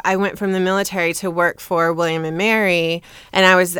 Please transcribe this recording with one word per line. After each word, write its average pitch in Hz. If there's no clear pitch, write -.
I 190
went 196
from 196
the 190
military 185
to 185
work 170
for 165
William 165
and 160
Mary, 175
and 190
I 185
was 180